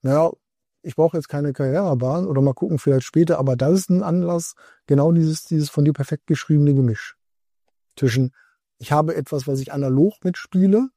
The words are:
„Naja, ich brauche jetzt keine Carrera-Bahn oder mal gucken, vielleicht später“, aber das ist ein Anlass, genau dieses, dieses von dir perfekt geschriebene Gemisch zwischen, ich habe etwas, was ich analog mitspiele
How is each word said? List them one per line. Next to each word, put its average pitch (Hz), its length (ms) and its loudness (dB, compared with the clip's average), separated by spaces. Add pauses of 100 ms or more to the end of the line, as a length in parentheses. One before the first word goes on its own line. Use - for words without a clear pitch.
„Naja, 147 280 2 (520)
ich 156 120 -14
brauche 160 220 0
jetzt 151 120 -6
keine 143 240 -4
Carrera-Bahn 143 720 -2
oder 139 140 0
mal 139 140 2
gucken, - 240 -4
vielleicht 135 260 0
später“, 165 340 2
aber 131 180 0
das 160 240 2
ist 180 100 -8
ein 185 140 2
Anlass, 170 500 -2 (320)
genau 143 240 2
dieses, 160 340 0
dieses 151 260 -2
von 147 140 0
dir 151 100 2
perfekt - 320 -6
geschriebene 147 480 2
Gemisch 127 420 -2 (800)
zwischen, 131 360 0 (460)
ich - 140 -8
habe 156 240 0
etwas, 139 320 -6
was 135 120 -4
ich 135 120 -10
analog 139 500 0
mitspiele 190 760 0